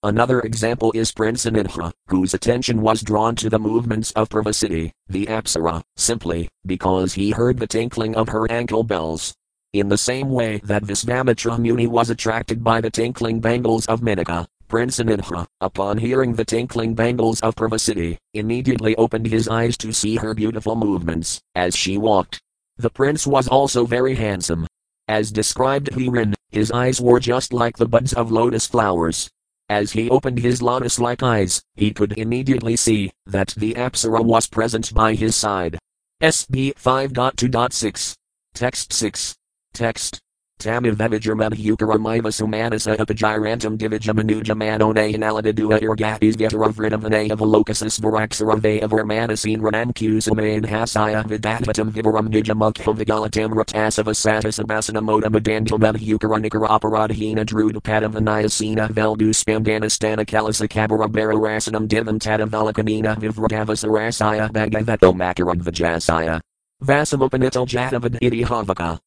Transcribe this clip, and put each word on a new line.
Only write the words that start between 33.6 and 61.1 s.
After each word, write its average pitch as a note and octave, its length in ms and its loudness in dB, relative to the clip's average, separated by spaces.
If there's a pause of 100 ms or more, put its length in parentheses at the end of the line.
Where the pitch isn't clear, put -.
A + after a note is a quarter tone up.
Apsara A#2 500 0
was A2+ 220 4
present A2+ 480 -2
by A2 200 4
his A2 220 0
side. F2+ 420 0 (440)
S D#3+ 240 2
B C3+ 280 4
five C3 380 0
dot B2 240 0
two B2 120 0
dot A#2+ 260 0
six. - 420 -4 (380)
Text - 400 -4
six. - 420 -4 (380)
Text. - 460 -6 (380)
Tamivavijamadhukaramaiva A2 1700 0
sumanasa A2 640 -2
apajirantam A2 800 0
divijamanujamano A2 1120 0
nayanalada G#2+ 640 0
dua G#2+ 240 2
irgatis G#2+ 580 2
vitaravridavane G#2+ 920 0
avalokasis G#2+ 720 2
varaksara G#2+ 560 0
vevarmanasine G#2+ 1040 0
ranam A2 320 0
kusumain G#2+ 760 0
hasaya G#2+ 560 0
vidadvatam A2 680 -2
vivaram A2 360 0
nijamukha G#2+ 640 0
vigalatam A2 600 -2
ratasava A2 600 0
satasabasana G#2+ 880 -2
modam G#2+ 320 2
adantamadhukaranikaradhina A2 2000 0
drudapadavanayasina G#2+ 1400 0
velduspamdanastana G#2+ 1400 0
kalasa G#2+ 400 0
kabara A2 400 0
bararasanam A2 800 0